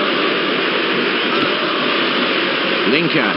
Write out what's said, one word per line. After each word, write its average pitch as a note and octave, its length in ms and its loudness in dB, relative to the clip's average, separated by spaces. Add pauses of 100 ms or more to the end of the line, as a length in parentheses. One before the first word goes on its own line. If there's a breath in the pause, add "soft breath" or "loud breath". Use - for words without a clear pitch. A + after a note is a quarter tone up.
(3000)
Linker. C#3+ 440 2